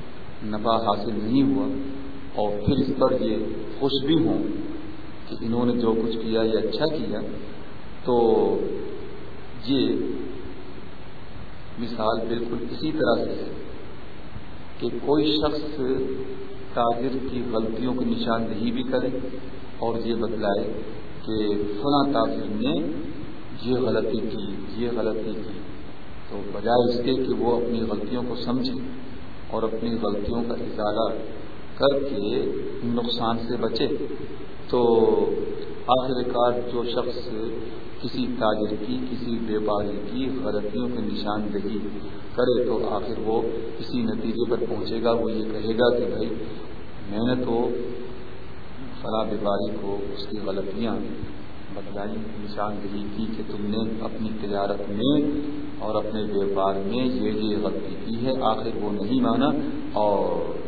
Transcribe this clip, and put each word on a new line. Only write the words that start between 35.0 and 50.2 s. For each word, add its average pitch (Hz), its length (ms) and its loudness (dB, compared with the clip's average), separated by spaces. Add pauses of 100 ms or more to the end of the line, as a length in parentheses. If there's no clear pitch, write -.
آخر 127 360 4
کار 120 280 4 (220)
جو 120 100 0
شخص 120 440 -2 (720)
کسی 123 260 -2 (120)
تاجر 107 360 2 (120)
کی، 123 100 -2 (140)
کسی 117 300 -2
بیپاری 104 580 0 (120)
کی 127 180 -2 (140)
غلطیوں 104 440 -2
کی 120 140 -2 (120)
نشاندہی 101 640 -2 (580)
کرے 123 300 4
تو 107 240 0
آخر 107 360 -2
وہ 110 160 4 (380)
اسی 123 220 0
نتیجے 113 500 0
پر 117 60 4 (120)
پہنچے 110 340 -2
گا، 117 80 6
وہ 113 200 2
یہ 107 120 -2
کہے 107 300 -2
گا 120 260 6
کہ - 60 2
بھائی 110 240 -2 (800)
میں 117 260 2
نے 127 100 0
تو 120 240 2 (1300)
فلاں 110 280 0
بیپاری 104 520 0
کو 98 160 -2 (200)
اس - 120 -4